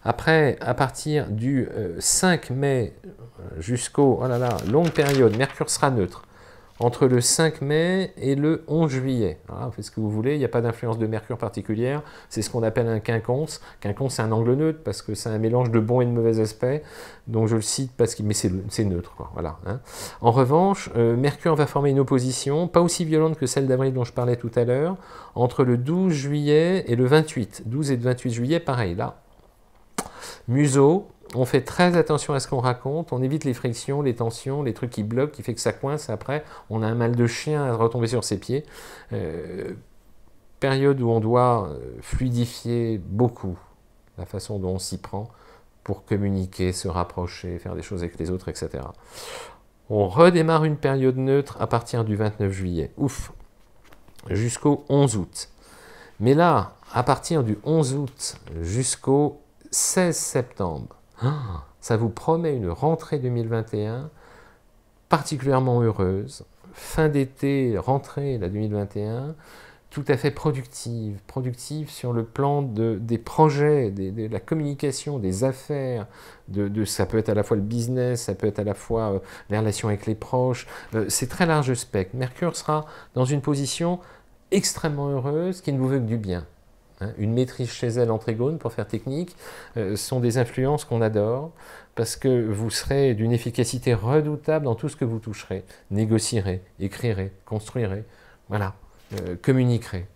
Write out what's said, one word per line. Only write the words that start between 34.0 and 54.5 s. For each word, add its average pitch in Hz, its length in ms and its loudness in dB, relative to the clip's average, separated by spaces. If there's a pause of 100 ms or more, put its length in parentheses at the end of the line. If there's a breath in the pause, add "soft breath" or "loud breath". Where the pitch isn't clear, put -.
les 135 140 0
tensions, 135 480 -4
les 117 100 -2
trucs 123 180 -6
qui 107 120 -4
bloquent, 123 300 -2
qui 104 100 -14
fait 120 100 -4
que 107 60 -8
ça 107 140 0
coince, 147 360 -6
après, 131 360 -4 (240 loud breath)
on 110 120 -2
a 110 60 0
un 113 80 0
mal 120 220 2
de 120 100 4
chien 147 380 -2
à 123 80 0
retomber 117 340 2
sur 113 160 0
ses 98 160 -2
pieds. 139 240 -4 (480 loud breath)
Euh, 87 600 -8 (880)
période 135 400 4
où 117 80 2
on 117 100 4
doit, 117 480 4
euh, 62 320 -12
fluidifier 120 1000 -2
beaucoup 95 600 -2 (580)
la 87 80 -10
façon 101 320 -8
dont 92 180 -2
on 92 40 -4
s'y 92 200 -8
prend 104 280 -10 (560 loud breath)
pour - 220 -8
communiquer, 95 680 0
se - 160 -4
rapprocher, 87 720 -6
faire 90 160 -10
des 82 60 -8
choses 87 220 -6
avec 87 140 -8
les 85 140 -4
autres, 92 160 -4
et 78 80 -8
cetera. - 380 -8 (960 loud breath)
On 104 180 4
redémarre 160 560 6
une 151 140 2
période 131 400 2
neutre 135 420 0
à - 80 -2
partir 117 380 0
du 107 100 0
vingt-neuf 104 380 0
juillet. 90 420 -4
Ouf. - 380 -4 (960)
Jusqu'au 117 580 0